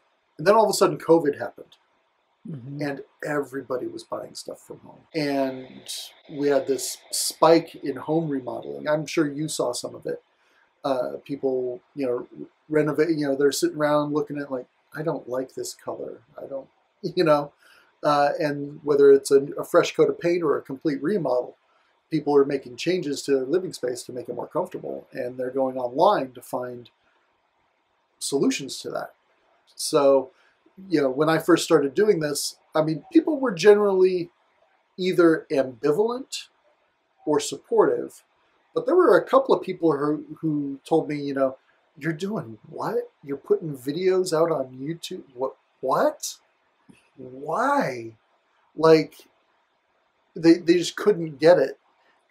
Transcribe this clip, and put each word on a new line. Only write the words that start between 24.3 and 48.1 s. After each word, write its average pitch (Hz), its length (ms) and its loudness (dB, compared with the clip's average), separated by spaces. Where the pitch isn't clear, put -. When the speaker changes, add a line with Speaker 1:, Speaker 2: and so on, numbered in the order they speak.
Speaker 1:
more 117 140 -10
comfortable. 147 640 -8
And 127 260 -10
they're 127 140 -6
going 131 260 -2
online 135 540 0
to 120 100 -20
find 123 480 -12
solutions 139 640 -4
to - 100 -12
that. - 220 -10
So, 139 540 2
you 151 120 0
know, 135 100 0
when 147 180 0
I 160 100 2
first 165 260 4
started 139 300 2
doing 196 260 4
this, - 360 -6
I 156 80 2
mean, 156 300 -4
people 320 260 2
were 254 140 -2
generally 190 800 4
either 170 520 4
ambivalent 151 1000 -2
or 151 140 2
supportive, - 840 0
but 165 120 -2
there 330 100 4
were 277 200 8
a - 80 2
couple 269 300 4
of - 80 -2
people 165 340 0
who, 147 280 -2
who 147 440 -4
told 151 240 0
me, 147 120 -6
you 143 140 -6
know, 135 220 0
"You're 156 160 -4
doing 156 440 -8
what? 466 400 -6
You're 139 140 -8
putting 156 400 -2
videos 180 560 -2
out 165 180 2
on 131 300 -4
YouTube? 165 440 -12
What? 131 220 -8
What? 175 560 -2
Why?" 139 960 -4